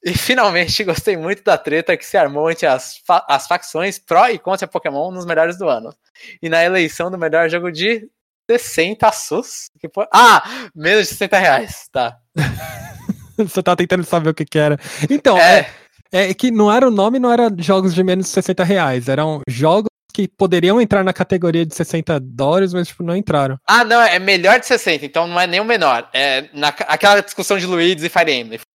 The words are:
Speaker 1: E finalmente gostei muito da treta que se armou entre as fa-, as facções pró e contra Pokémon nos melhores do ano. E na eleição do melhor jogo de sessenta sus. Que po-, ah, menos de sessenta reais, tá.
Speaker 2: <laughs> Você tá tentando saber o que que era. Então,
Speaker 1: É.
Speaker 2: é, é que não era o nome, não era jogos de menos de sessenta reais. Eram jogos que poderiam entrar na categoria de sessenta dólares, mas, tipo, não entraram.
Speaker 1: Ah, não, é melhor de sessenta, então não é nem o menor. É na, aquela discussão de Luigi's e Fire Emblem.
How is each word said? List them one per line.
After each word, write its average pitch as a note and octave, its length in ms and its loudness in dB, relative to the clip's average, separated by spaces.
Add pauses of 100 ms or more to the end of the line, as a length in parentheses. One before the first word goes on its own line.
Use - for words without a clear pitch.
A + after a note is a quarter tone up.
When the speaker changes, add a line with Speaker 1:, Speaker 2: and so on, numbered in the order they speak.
Speaker 1:
E F3 120 -4
finalmente G#3 680 0
gostei F3+ 320 -2
muito E3+ 260 -6
da F3+ 140 2
treta D#3+ 400 -2
que - 80 -14
se - 140 -4
armou D3+ 320 0
entre E3 160 -2
as C3 400 -2
fa-, F3 220 0
as - 180 -2
facções F3+ 520 -4
pró F#3+ 300 2
e G#3 100 -4
contra F#3 300 -6
Pokémon D#3 420 -6
nos F3+ 140 -12
melhores E3+ 340 0
do F#3 100 -4
ano. A#2+ 260 -4 (480)
E E3 80 -8
na E3 120 2
eleição F3 480 0
do F#3 80 -10
melhor E3 300 0
jogo F3 240 -4
de G#3+ 340 -4 (440)
sessenta G#3+ 600 0
sus. - 680 -8
Que E3 100 -14
po-, G3+ 240 -6
ah, A3 300 8 (320)
menos F3 300 0
de - 40 -4
sessenta G3 300 -2
reais, F#3 520 0
tá. A#2+ 280 -4 (180)
Speaker 2:
<laughs> - 1000 -8
Você F#3+ 240 -2
tá F3+ 120 2
tentando F3+ 300 -2
saber D#3+ 260 -2
o D#3 40 -2
que D#3 100 -6
que D#3 140 -4
era. D3 200 2 (320)
Então, C4 280 4
Speaker 1:
É. E3 320 6 (420)
Speaker 2:
é, F#3 180 0
é F#3+ 40 -2
que B3+ 160 -2
não G#3 200 2
era B3+ 160 4
o B3 40 4
nome, G#3+ 280 0
não B3 140 0
era A#3 260 2
jogos F#3+ 360 0
de F#3 80 2
menos F#3 240 0
de - 60 -10
sessenta F#3 320 -2
reais. C#3+ 440 0
Eram D3+ 400 -2
jogos D#3+ 400 2 (260)
que G3 120 -2
poderiam F#3 540 2
entrar G3+ 240 2
na F#3 80 0
categoria E3+ 520 0
de D#3+ 100 -10
sessenta E3 440 -4
dólares, C#3 540 0
mas, F3 160 -4
tipo, - 140 -14
não E3+ 120 -4
entraram. C#3 520 -2
Speaker 1:
Ah, A#3 180 6
não, A#3 180 4
é F3+ 160 4
melhor F#3+ 420 4
de - 60 -14
sessenta, E3 400 -2
então E3 200 -2
não F3 120 -4
é F3+ 80 2
nem F3 140 -2
o G#3+ 40 -4
menor. D#3+ 480 0
É C#3 400 -2
na, D3 160 -4
aquela G3+ 540 2
discussão G3 360 -4
de F3+ 80 -6
Luigi's F3 380 0
e E3+ 40 -4
Fire E3 240 0
Emblem. A2+ 260 -6 (200)